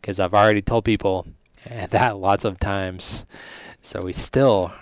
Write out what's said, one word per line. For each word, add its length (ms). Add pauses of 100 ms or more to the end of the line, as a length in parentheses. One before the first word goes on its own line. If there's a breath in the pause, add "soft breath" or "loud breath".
'cause 180
I've 140
already 280
told 220
people 420 (400)
that 520
lots 260
of 160
times." 640 (540 loud breath)
So 220
we 100
still 720